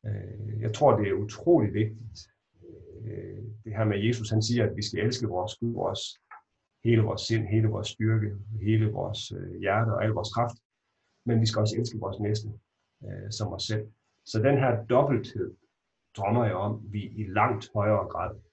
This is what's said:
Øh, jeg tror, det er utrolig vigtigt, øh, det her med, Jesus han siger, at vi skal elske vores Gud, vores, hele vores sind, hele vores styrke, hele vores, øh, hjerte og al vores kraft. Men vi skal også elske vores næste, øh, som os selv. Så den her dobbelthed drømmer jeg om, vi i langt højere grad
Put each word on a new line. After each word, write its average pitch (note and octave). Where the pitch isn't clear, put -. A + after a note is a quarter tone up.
Øh, G#2+
jeg G#2+
tror, A#2+
det G2+
er -
utrolig A2
vigtigt, -
øh, F#2+
det G#2+
her A2
med, G2+
Jesus A2+
han A2
siger, A#2
at -
vi G#2
skal G2+
elske A2+
vores F#2
Gud, A#2
vores, F#2
hele A#2
vores G#2+
sind, A2
hele A2
vores G2+
styrke, G#2+
hele A2
vores, -
øh, F#2
hjerte G#2+
og F#2+
al A2
vores -
kraft. A#2
Men A#2
vi A2
skal G#2+
også G#2+
elske A2+
vores G2
næste, G#2
øh, G2
som F#2+
os -
selv. G#2+
Så A2+
den C3+
her A#2+
dobbelthed A#2+
drømmer A2
jeg F2+
om, G#2+
vi G#2
i G2
langt G#2
højere G2+
grad F2+